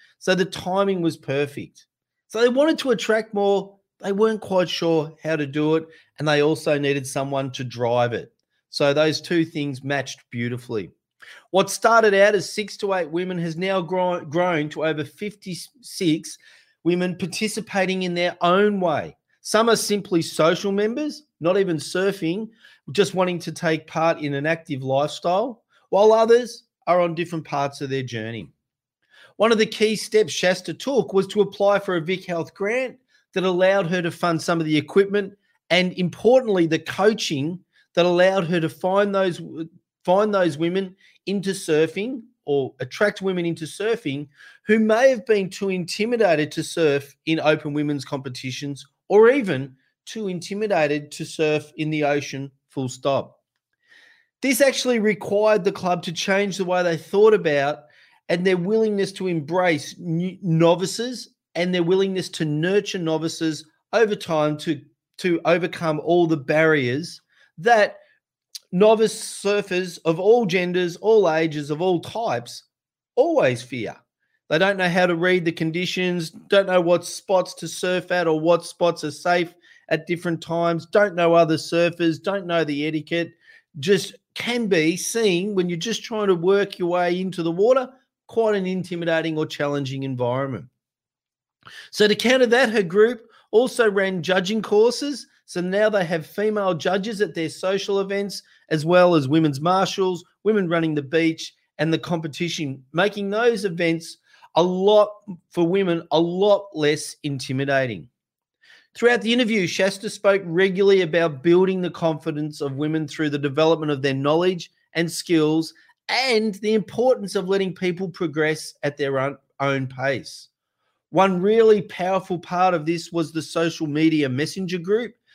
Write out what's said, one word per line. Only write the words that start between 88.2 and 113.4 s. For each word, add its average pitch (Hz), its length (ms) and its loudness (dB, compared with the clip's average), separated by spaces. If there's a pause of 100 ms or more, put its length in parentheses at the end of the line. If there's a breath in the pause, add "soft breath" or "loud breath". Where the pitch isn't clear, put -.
quite 220 280 0
an 190 120 -2
intimidating 165 720 -2
or 156 80 -2
challenging 143 580 -4
environment. 127 640 -4 (1300 loud breath)
So 208 160 2
to 202 80 2
counter 254 300 2
that, 240 240 4
her 214 140 0
group 214 440 2 (240 soft breath)
also 233 380 2
ran 190 320 0
judging 185 400 -2
courses. 240 680 0 (180)
So - 160 -8
now 196 280 0
they 202 160 0
have 160 200 -4
female 208 480 -2
judges 190 480 -4
at 170 120 -2
their 160 160 -4
social 196 520 -2
events, 196 420 -6 (260 soft breath)
as 156 160 -2
well 180 300 6
as 139 120 2
women's 147 340 2
marshals, 185 640 0 (200)
women 202 260 2
running 165 260 0
the 147 60 0
beach, 160 520 0 (240)
and 160 140 0
the 160 80 2
competition, 160 840 -6 (100)
making 202 360 0
those 220 360 2
events 165 520 -2 (380 soft breath)
a 165 80 6
lot, 196 460 4 (400)
for 175 160 0
women, 170 460 0
a 156 80 4
lot 190 540 2
less 151 500 -2
intimidating. 135 880 -4 (840 soft breath)
Throughout 240 280 2
the 214 100 -2
interview, 226 360 2
Shasta 196 420 -2
spoke 196 340 0
regularly 190 580 4
about 160 420 0
building 185 380 4
the 175 100 -4
confidence 151 680 -4
of 139 140 -4
women 156 320 -2
through 151 220 -4
the 143 80 -2
development 151 540 0